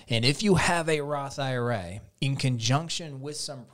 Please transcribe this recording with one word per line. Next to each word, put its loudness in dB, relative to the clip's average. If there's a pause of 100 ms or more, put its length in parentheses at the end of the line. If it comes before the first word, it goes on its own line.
And 2
if 2
you 6
have 2
a 2
Roth -6
I -2
R 0
A -4 (200)
in 0
conjunction 0
with -10
some -10